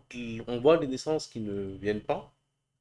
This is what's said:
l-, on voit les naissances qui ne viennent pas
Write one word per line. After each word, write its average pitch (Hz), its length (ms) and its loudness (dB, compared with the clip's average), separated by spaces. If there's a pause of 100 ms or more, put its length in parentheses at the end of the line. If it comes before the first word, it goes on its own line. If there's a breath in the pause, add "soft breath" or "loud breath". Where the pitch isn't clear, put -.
(140)
l-, 117 320 -8
on 120 140 -4
voit 151 180 8
les 156 80 -2
naissances 143 400 -2
qui - 140 -10
ne 101 380 -6
viennent 104 260 -2
pas 180 280 -4 (500)